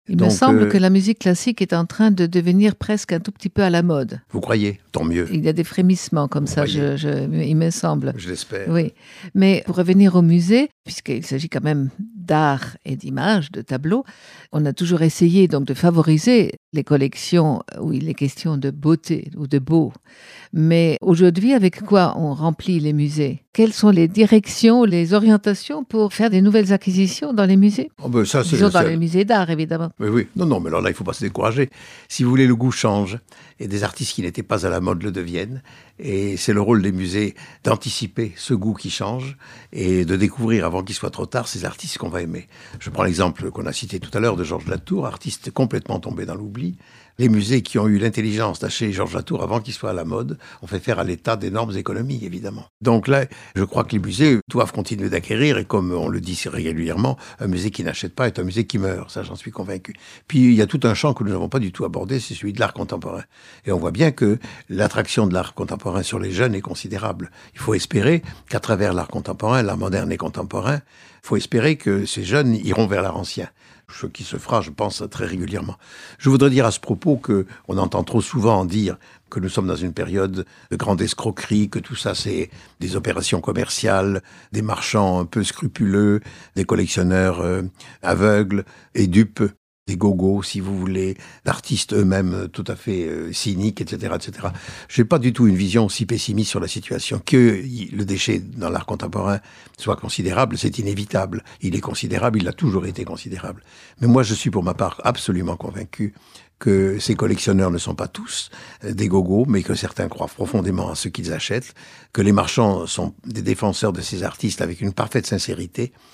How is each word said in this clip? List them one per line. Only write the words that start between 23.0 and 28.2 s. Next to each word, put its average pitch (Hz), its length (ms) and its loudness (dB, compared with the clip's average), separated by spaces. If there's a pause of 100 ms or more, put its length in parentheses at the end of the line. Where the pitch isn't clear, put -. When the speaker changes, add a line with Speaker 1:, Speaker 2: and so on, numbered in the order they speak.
Speaker 1:
Quelles 220 220 4
sont 214 160 6
les 170 180 8
directions, 220 800 6
les 170 280 2
orientations 214 720 4
pour 214 300 0
faire 226 160 2
des 185 120 6
nouvelles 202 300 6
acquisitions 190 640 2
dans 208 120 4
les 190 120 6
musées ? 208 340 4 (100)
Speaker 2:
Oh - 60 -6
ben 120 160 4